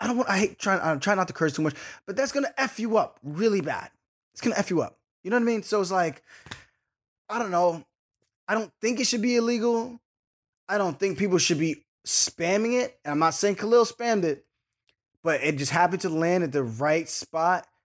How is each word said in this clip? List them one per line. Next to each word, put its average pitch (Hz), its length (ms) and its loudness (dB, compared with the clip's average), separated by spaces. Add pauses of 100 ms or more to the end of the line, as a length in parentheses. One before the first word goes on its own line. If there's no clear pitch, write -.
I 208 80 -2
don't 240 80 0
want, 247 120 0
I 196 100 2
hate 202 200 0
trying, 190 220 0
I'm 156 180 0
trying 190 200 0
not 185 100 0
to - 40 -10
curse 156 200 0
too 156 100 -2
much, 151 140 -2 (280)
but 190 120 -10
that's 262 160 -2
gonna 277 260 -2
F 269 220 -2
you 220 160 0
up - 260 0
really 196 380 0
bad. 139 300 -6 (420)
It's - 80 -18
gonna - 180 0
F 202 120 -2
you 165 120 2
up. - 160 -10 (240)
You 185 80 -8
know 233 60 2
what 240 80 2
I - 20 0
mean? 226 160 0
So 214 180 0
it's 185 120 -2
like, 170 320 0 (1040)
I 214 100 -4
don't 214 140 -4
know. 175 320 2 (640)
I 196 60 0
don't 220 260 -2
think 226 180 0
it 254 80 0
should 233 160 0
be 240 140 2
illegal. 233 640 0 (680)
I 202 100 0
don't 175 200 -2
think 190 180 -2
people 185 220 2
should 160 220 2
be 160 240 -2 (200)
spamming 214 760 0
it. - 240 -6
And 147 80 -6
I'm 147 80 -2
not 160 140 2
saying 202 220 0
Khalil 226 280 4
spammed 226 400 -2
it, 151 200 -2 (800)
but 151 200 0
it 147 160 0
just 139 140 -2
happened 175 300 2
to 190 60 -2
land 170 360 2
at 143 80 -4
the 143 100 2
right 147 460 0
spot 165 580 -2 (180)